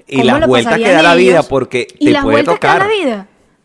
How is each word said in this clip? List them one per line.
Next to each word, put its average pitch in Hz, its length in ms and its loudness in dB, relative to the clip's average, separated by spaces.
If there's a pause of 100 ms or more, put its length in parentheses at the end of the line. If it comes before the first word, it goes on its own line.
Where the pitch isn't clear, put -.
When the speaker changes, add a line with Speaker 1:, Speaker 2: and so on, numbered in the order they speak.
Speaker 1:
Y 135 120 -8
Speaker 2:
cómo 123 80 2
Speaker 1:
las - 160 2
Speaker 2:
lo - 60 0
Speaker 1:
vueltas 127 280 0
que 226 60 -2
Speaker 2:
pasarían 180 220 2
Speaker 1:
da 170 60 4
la 170 60 4
vida, 185 240 4
Speaker 2:
ellos. 135 80 -2
Speaker 1:
porque 123 400 -4 (100)
Speaker 2:
Y 294 80 -2
Speaker 1:
te 302 60 2
Speaker 2:
las 285 120 0
Speaker 1:
puede 277 120 0
Speaker 2:
vueltas - 240 0
que 294 80 -4
da 285 60 2
Speaker 1:
tocar. 381 140 -2
Speaker 2:
la 440 60 -2
vida. 240 340 -6 (380)